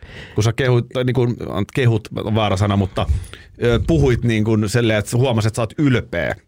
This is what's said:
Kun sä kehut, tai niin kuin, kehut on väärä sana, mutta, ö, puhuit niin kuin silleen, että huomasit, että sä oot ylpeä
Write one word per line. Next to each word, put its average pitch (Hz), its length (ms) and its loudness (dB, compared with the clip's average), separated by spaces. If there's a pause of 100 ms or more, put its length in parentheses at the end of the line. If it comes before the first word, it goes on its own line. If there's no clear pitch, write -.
(340)
Kun 107 100 2
sä 113 80 2
kehut, 123 360 0
tai 127 160 -2
niin 123 100 0
kuin, 123 220 0 (380)
kehut 117 340 0 (160)
on 110 100 -2
väärä 104 220 0
sana, 101 200 2
mutta, 98 300 0 (560)
ö, 117 240 2
puhuit 139 380 2
niin 110 200 0
kuin 107 240 0
silleen, 113 300 2
että 104 180 -4
huomasit, 120 300 2
että 107 100 -2
sä 123 60 -2
oot 110 160 -6
ylpeä 98 560 0 (140)